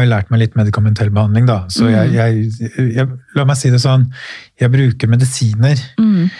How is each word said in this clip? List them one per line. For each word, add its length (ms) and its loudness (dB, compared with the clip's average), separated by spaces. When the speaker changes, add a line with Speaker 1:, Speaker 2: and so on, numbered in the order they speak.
Speaker 1:
lært 260 0
meg 80 2
litt 160 0
medikamentell 540 0
behandling, 380 2
da. 200 -2
Så 200 -2
Speaker 2:
Mm. 40 2
Speaker 1:
jeg, 220 2
jeg, 840 -2
jeg, 120 0
la 100 0
meg 120 0
si 120 0
det 120 4
sånn, 300 2
jeg 120 2
bruker 360 0
medisiner, 680 0
Speaker 2:
Mm. 320 2